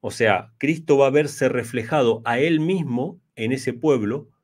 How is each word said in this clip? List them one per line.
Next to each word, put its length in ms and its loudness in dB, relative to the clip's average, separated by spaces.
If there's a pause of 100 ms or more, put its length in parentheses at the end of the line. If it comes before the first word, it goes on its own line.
O 100 -6
sea, 460 0
Cristo 400 0
va 100 6
a 40 2
verse 380 0
reflejado 760 0
a 160 -2
él 220 2
mismo 600 -4 (140)
en 160 -4
ese 220 -4
pueblo 560 0 (140)